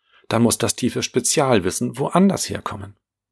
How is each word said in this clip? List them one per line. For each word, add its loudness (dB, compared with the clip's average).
dann 2
muss 4
das -2
tiefe -4
Spezialwissen 0
woanders 2
herkommen. -10